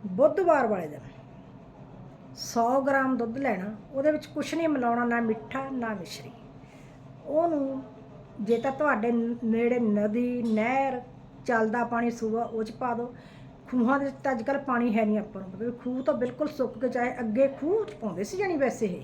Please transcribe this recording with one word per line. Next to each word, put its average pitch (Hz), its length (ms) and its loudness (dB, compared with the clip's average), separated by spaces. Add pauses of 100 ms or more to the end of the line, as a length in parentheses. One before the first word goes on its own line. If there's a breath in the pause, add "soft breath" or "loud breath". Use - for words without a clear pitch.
ਬੁੱਧਵਾਰ 302 600 4
ਵਾਲੇ 180 200 0
ਦਿਨ 147 120 -12 (1400)
ਸੌ 240 460 2
ਗ੍ਰਾਮ 262 360 4
ਦੁੱਧ 233 200 -2
ਲੈਣਾ, 214 360 -2 (200)
ਉਹਦੇ 277 180 4
ਵਿੱਚ 302 140 -2
ਕੁਛ - 280 -6
ਨਹੀਂ 320 160 2
ਮਿਲਾਉਣਾ, 240 360 2
ਨਾ 233 160 2
ਮਿੱਠਾ, 262 500 -2
ਨਾ 240 180 -4
ਮਿਸ਼ਰੀ। 185 420 -8 (960 loud breath)
ਉਹਨੂੰ 277 580 2 (580)
ਜੇ 220 160 4
ਤਾਂ 262 140 0
ਤੁਹਾਡੇ 240 400 2
ਨ-, 233 320 2
ਨੇੜੇ 233 360 4
ਨਦੀ, 226 640 2
ਨਹਿਰ, 247 580 2 (440)
ਚੱਲਦਾ 226 380 2
ਪਾਣੀ, 233 280 0
ਸੂਆ, 226 320 -2
ਉਹ 220 200 -2
'ਚ 220 80 -6
ਪਾ 247 220 -2
ਦਿਓ। 240 200 -4 (540 loud breath)
ਖੂਹਾਂ 254 320 4
ਦੇ 277 60 0
ਵਿੱਚ 269 180 -4
ਤਾਂ 269 80 2
ਅੱਜ 226 120 -2
ਕੱਲ੍ਹ 277 160 0
ਪਾਣੀ 240 360 2
ਹੈ 226 100 6
ਨਹੀਂ, 208 140 2
ਆਪਾਂ 196 220 -8
ਨੂੰ 185 100 -12
ਪਤਾ 196 140 -6
ਵੀ 240 60 -2 (120)
ਖੂਹ 254 200 -2
ਤਾਂ - 100 2
ਬਿਲਕੁਲ 247 340 -2
ਸੁੱਕ - 300 -2
ਗਏ, 240 120 0
ਚਾਹੇ 247 300 -2
ਅੱਗੇ 240 280 4 (120)
ਖੂਹ 392 260 2
'ਚ - 80 -12
ਪਾਉਂਦੇ 190 300 -4
ਸੀ, 370 140 -6
ਜਾਣੀ 370 200 0
ਵੈਸੇ 240 280 2
ਇਹ 175 180 -4